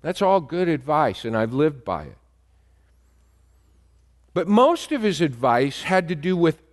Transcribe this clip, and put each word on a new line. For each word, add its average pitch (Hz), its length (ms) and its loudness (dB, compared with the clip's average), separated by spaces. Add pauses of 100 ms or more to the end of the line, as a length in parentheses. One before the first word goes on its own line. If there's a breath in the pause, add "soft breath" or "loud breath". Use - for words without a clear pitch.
That's 170 180 -6
all 190 200 4
good 170 260 -4
advice, 147 580 0
and 113 120 -4
I've 113 180 -2
lived 143 300 -2
by 82 220 -6
it. - 120 -20 (2250)
But 175 140 -2
most 262 420 4
of 277 120 -4
his 180 180 0
advice 131 640 0
had 185 260 0
to 175 80 -4
do 180 200 -2
with 170 240 0 (120)